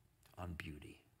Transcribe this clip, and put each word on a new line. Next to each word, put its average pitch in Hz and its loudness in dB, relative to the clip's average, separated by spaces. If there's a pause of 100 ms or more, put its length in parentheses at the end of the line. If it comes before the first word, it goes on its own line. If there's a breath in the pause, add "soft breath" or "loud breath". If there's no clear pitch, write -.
(360)
on 87 4
beauty. 76 0 (200)